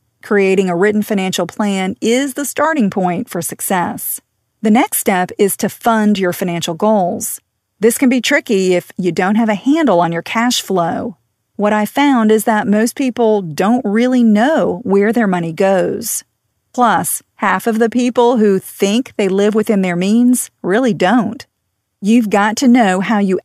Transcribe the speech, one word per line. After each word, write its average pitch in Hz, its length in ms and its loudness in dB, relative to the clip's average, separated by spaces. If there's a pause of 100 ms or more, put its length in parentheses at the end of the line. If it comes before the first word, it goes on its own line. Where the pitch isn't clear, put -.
(240)
Creating 190 440 2
a 180 80 -2
written 208 280 0
financial 190 420 -2
plan 190 560 -4
is 254 320 0
the 285 100 -6
starting 294 460 0
point 180 400 -4
for 175 120 -6
success. - 800 -6 (440)
The 214 80 2
next 262 260 2
step 185 400 -2
is 196 200 0
to 196 120 -4
fund 214 480 0
your 180 160 -2
financial 170 400 -4
goals. 185 680 -2 (400)
This 226 200 2
can 269 100 4
be 254 100 2
tricky 190 540 0
if 175 240 -2
you 180 140 -2
don't 190 240 0
have 226 140 0
a 208 60 0
handle 254 460 2
on 170 100 0
your 170 120 -6
cash 233 360 -2
flow. 180 580 -4 (400)
What 208 160 0
I 214 120 0
found 247 460 2
is 220 140 2
that 214 220 0
most 214 280 0
people 226 480 0
don't 185 420 0
really 240 380 2
know 220 600 2
where 202 300 2
their 220 140 0
money 175 260 -2
goes. 190 720 -2 (500)
Plus, 214 480 0 (140)
half 196 320 -2
of 220 100 0
the 226 120 2
people 247 480 0
who 202 200 2
think 202 580 -4
they 202 120 0
live 202 260 0
within 208 300 0
their 180 120 -2
means 233 540 2 (140)
really 214 300 0
don't. 202 520 0 (540)
You've 214 320 2
got 208 260 2
to 277 100 0
know 220 320 4
how 202 200 0
you 190 260 0